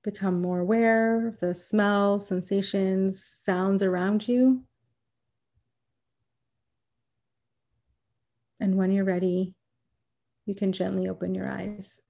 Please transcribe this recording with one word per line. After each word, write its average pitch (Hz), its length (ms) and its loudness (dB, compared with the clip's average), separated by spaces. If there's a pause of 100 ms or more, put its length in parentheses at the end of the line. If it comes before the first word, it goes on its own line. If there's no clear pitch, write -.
Become 196 380 -2
more 180 160 0
aware 226 680 2
of 226 100 -10
the 175 160 -2
smells, 202 720 2
sensations, 190 960 0
sounds 190 600 0
around 190 420 0
you. 254 380 4 (4000)
And 190 180 2
when 190 140 2
you're 196 140 2
ready, 185 500 0 (920)
you 196 120 -6
can 190 160 0
gently 185 360 -2
open 185 280 -6
your 190 120 -6
eyes. 202 600 -10